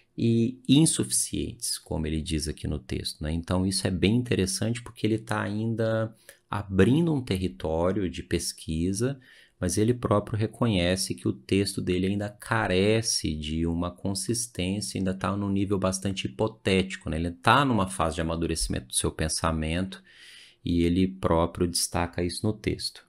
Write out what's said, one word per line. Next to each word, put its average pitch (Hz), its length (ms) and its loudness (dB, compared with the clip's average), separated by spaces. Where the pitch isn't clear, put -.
e 117 520 2
insuficientes, - 1120 2
como 80 280 -4
ele 78 160 -2
diz 76 260 -2
aqui - 180 -8
no 76 120 -2
texto, - 440 -8
né? 76 100 -2
Então, 92 340 0
isso 98 200 0
é 104 40 0
bem 92 240 4
interessante 110 680 0
porque - 240 -6
ele 110 120 0
tá 107 240 -4
ainda 110 720 -2
abrindo 113 640 4
um 131 80 0
território 92 880 0
de - 120 -8
pesquisa, 95 960 -2
mas 90 200 0
ele 113 160 4
próprio 104 440 0
reconhece 95 760 0
que - 120 -8
o 107 60 2
texto - 480 0
dele 92 280 0
ainda 101 200 -2
carece 104 1080 0
de 78 300 -2
uma 85 260 0
consistência, - 1080 -4
ainda 95 160 0
tá 95 200 -2
num 101 140 -2
nível 98 300 0
bastante 95 480 -2
hipotético, - 840 0
né? 78 80 -2
Ele 85 140 -2
tá 123 340 4
numa 104 240 2
fase 82 280 -2
de 85 40 -2
amadurecimento 82 680 -2
do - 60 -10
seu 82 160 0
pensamento 80 920 -2
e 85 180 2
ele 90 260 4
próprio 85 580 2
destaca 87 560 -2
isso 90 240 -2
no 107 60 2
texto. - 560 -6